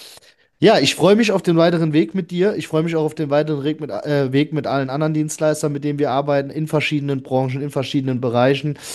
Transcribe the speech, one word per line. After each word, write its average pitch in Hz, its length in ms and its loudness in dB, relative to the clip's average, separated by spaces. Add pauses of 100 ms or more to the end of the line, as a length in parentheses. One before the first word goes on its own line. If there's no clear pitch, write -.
(600)
Ja, 196 200 6
ich 135 160 0
freue 180 180 6
mich 214 160 4
auf 190 120 0
den 170 140 2
weiteren 165 360 2
Weg 165 240 2
mit 180 160 -6
dir. 185 240 0
Ich 151 100 -6
freue 156 160 -2
mich 165 140 -4
auch 156 80 0
auf 151 100 -4
den 147 160 -6
weiteren 147 320 0
Weg 156 180 -4
mit, 139 100 -10
äh, 135 420 0
Weg 147 200 2
mit 147 140 -4
allen 135 240 -2
anderen 156 240 -2
Dienstleistern, 151 580 -2
mit 143 120 -6
denen 147 160 -4
wir 143 100 0
arbeiten, 139 400 0
in 156 160 -4
verschiedenen 143 560 -2
Branchen, 131 400 -2
in 147 80 -6
verschiedenen 135 500 -2
Bereichen. 131 560 2 (180)